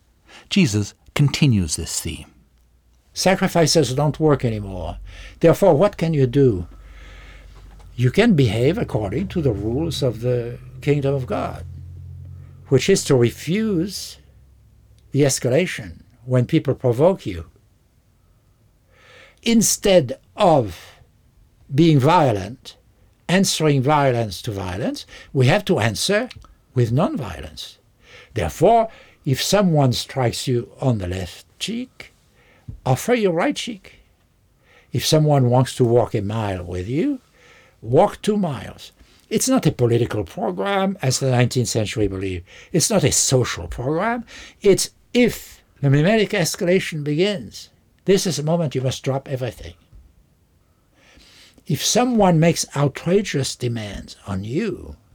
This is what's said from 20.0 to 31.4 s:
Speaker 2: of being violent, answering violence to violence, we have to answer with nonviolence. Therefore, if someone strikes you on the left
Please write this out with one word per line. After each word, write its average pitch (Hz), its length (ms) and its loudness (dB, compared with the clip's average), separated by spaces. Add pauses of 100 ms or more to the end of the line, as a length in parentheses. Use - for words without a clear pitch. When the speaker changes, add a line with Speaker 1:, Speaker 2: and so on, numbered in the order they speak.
Speaker 2:
of 143 600 2 (800)
being 156 240 6
violent, 127 800 0 (520)
answering 156 540 2
violence 127 580 0
to 113 120 -6
violence, 98 520 -6 (300)
we 131 140 4
have 196 180 2
to 156 140 0
answer 190 500 -2 (440)
with 120 160 2
nonviolence. 123 840 -4 (560)
Therefore, 202 560 2 (380)
if 131 160 0
someone 156 500 2
strikes 120 560 -4
you 120 320 -2
on 127 160 0
the 95 100 -6
left 92 380 -8 (140)